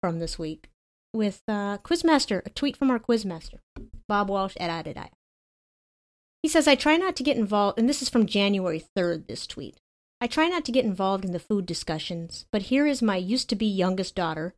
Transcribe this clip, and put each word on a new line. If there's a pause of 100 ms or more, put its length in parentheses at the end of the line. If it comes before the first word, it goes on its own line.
from
this
week (440)
with,
uh,
Quizmaster,
a
tweet
from
our
Quizmaster, (500)
Bob
Walsh
at
I
Did
I. (1300)
He
says,
"I
try
not
to
get
involved,"
and
this
is
from
January
third,
this
tweet. (440)
"I
try
not
to
get
involved
in
the
food
discussions,
but
here
is
my
used-to-be
youngest
daughter,